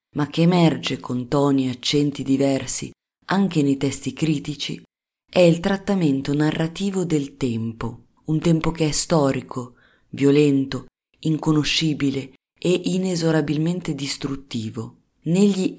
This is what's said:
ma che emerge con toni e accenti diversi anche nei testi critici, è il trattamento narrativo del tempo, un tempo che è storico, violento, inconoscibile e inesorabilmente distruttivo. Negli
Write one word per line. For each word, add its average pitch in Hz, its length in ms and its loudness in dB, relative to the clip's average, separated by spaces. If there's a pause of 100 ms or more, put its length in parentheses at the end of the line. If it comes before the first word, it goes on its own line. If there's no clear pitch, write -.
(140)
ma 147 120 -2
che 160 160 -2
emerge 160 580 2
con 123 260 -6
toni 139 420 2
e - 20 -4
accenti 143 520 -2
diversi 135 680 0 (380)
anche 180 340 2
nei 139 160 2
testi 135 340 -4
critici, 151 680 -4 (480)
è - 140 2
il 170 180 6
trattamento 170 760 0
narrativo 165 720 -2
del 143 320 -2
tempo, 113 720 -6 (180)
un 156 120 0
tempo 160 340 2
che 160 160 0
è - 20 -2
storico, 135 840 0 (340)
violento, 139 720 2 (360)
inconoscibile 143 1120 -2 (260)
e 180 240 2
inesorabilmente 165 1120 0
distruttivo. 123 1040 -8 (240)
Negli 190 560 2